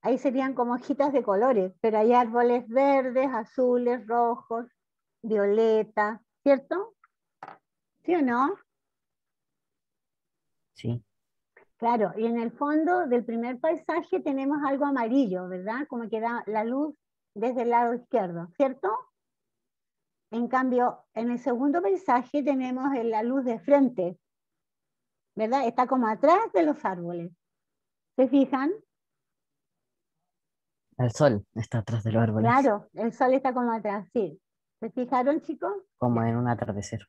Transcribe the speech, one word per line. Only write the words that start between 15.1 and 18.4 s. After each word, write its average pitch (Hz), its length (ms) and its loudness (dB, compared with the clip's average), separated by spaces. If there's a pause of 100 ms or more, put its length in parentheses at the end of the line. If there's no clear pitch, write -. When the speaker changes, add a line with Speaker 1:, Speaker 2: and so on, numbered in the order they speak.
Speaker 1:
¿verdad? 202 400 -8
Como 233 220 -8
que 220 100 -4
da 233 260 -4
la 214 180 -2
luz 277 300 -4 (400)
desde 240 280 -2
el 233 80 0
lado 233 240 2
izquierdo, 180 600 -4